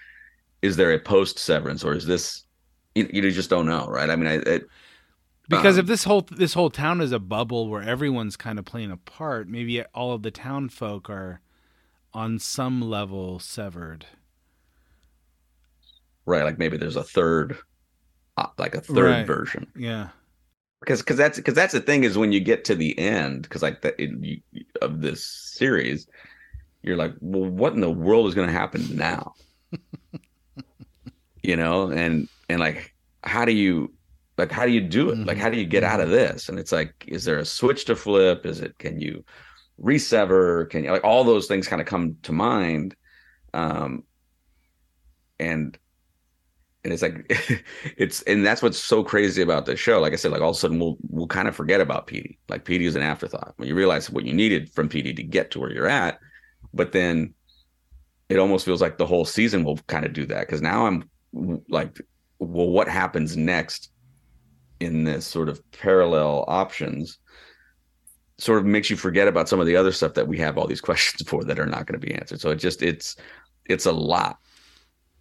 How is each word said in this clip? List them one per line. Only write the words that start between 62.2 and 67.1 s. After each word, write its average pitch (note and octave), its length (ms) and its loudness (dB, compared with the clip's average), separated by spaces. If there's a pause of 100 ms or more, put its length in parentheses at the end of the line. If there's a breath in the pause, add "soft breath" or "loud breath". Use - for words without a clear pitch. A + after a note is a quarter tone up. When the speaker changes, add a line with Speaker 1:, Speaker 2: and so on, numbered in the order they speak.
Speaker 1:
well, F2 300 -2
what F2+ 200 4
happens E2+ 480 -2
next D#2+ 540 -2 (880)
in E2 240 0
this D#2 220 -2
sort D#2+ 240 -2
of D2 100 -6 (120)
parallel E2+ 760 4
options - 680 -4 (1200 soft breath)